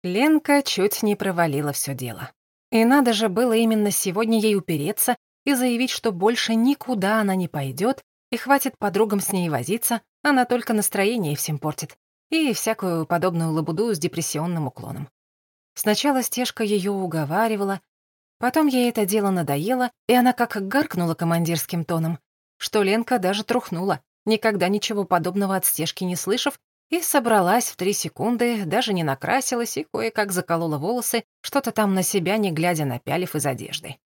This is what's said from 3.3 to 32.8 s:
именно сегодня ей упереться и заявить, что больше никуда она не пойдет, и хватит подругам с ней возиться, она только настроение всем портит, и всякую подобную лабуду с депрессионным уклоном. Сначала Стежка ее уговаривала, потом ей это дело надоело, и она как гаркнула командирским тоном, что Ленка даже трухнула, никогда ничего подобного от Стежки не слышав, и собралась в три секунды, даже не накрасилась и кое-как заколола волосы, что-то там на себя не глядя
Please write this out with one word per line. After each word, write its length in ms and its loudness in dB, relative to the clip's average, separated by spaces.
именно 380 2
сегодня 480 0
ей 160 4
упереться 600 -2
и 80 2
заявить, 360 0
что 220 -2
больше 420 0
никуда 680 2
она 140 2
не 120 -2
пойдет, 560 -2
и 80 -4
хватит 400 0
подругам 440 0
с 100 -6
ней 180 0
возиться, 520 -2
она 220 4
только 300 0
настроение 640 0
всем 200 -4
портит, 400 -6
и 240 2
всякую 520 -2
подобную 460 0
лабуду 420 0
с 60 -4
депрессионным 680 -4
уклоном. 420 -10
Сначала 480 0
Стежка 400 -4
ее 300 0
уговаривала, 880 -2
потом 280 2
ей 220 2
это 160 0
дело 240 0
надоело, 640 0
и 60 4
она 200 6
как 340 -2
гаркнула 460 0
командирским 720 0
тоном, 340 -2
что 260 0
Ленка 360 2
даже 240 0
трухнула, 580 -2
никогда 420 2
ничего 380 -2
подобного 500 0
от 100 -2
Стежки 380 -2
не 120 -2
слышав, 440 -2
и 120 0
собралась 680 2
в 60 -14
три 180 0
секунды, 720 -2
даже 280 -2
не 100 0
накрасилась 760 -2
и 160 -6
кое-как 380 -2
заколола 460 -2
волосы, 480 -2
что-то 300 -2
там 220 2
на 80 2
себя 360 0
не 140 0
глядя 340 0